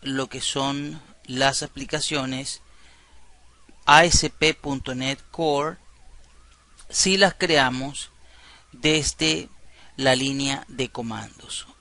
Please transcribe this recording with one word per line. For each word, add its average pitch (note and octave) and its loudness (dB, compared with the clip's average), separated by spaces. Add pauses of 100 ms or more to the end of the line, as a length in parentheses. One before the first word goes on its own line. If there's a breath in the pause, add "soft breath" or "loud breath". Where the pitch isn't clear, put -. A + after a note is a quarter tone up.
lo C3+ -2
que B2+ -10
son C#3+ -4 (240)
las C3+ 0
aplicaciones C3+ -6 (1300 soft breath)
A D3+ 8
S D#3+ 2
P D#3 2
punto C3+ -6
net C3 -4 (120)
Core, D#3 -2 (1120)
si F#3+ 2
las F#3+ 4
creamos C3+ 0 (600 soft breath)
desde D#3 0 (480 soft breath)
la C3+ 4
línea C#3 -2
de B2+ -6
comandos. - -10 (140)